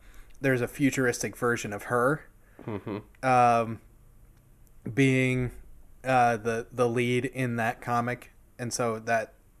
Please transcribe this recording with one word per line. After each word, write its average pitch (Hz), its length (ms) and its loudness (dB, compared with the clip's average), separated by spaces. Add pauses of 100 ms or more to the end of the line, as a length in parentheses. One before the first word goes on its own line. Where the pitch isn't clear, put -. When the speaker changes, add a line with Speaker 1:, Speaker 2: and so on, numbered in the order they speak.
(420)
Speaker 1:
there's 131 180 2
a 120 80 -2
futuristic 127 680 0
version 117 340 -2
of 101 120 -8
her, 123 420 0 (420)
Speaker 2:
Mm-hmm. 104 580 -8
Speaker 1:
um, 117 540 4 (1120)
being, 131 580 2 (520)
uh, 127 320 4
the, 113 360 -4
the 120 180 2
lead 123 360 0
in 127 320 -4
that 117 220 -2
comic. 120 520 -4 (280)
And 120 140 -8
so 113 260 -2
that, 113 360 -2 (240)